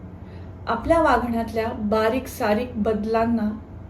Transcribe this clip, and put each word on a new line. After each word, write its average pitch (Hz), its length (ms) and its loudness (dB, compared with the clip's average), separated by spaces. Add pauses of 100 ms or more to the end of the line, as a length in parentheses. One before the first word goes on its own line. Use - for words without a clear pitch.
(680)
आपल्या 311 360 2
वागण्यातल्या 226 680 2
बारीक 220 580 0
सारीक 233 480 0
बदलांना 220 840 0 (320)